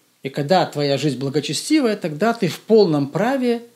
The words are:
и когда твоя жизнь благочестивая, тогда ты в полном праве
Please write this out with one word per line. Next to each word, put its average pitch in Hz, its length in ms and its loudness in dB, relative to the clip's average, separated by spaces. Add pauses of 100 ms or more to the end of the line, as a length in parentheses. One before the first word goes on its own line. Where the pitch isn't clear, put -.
(220)
и 135 60 -8
когда 147 380 0
твоя 143 320 -2
жизнь 131 200 -2
благочестивая, 151 800 -2
тогда 180 360 -2
ты - 160 -2
в - 120 -8
полном 165 480 4
праве 233 680 -2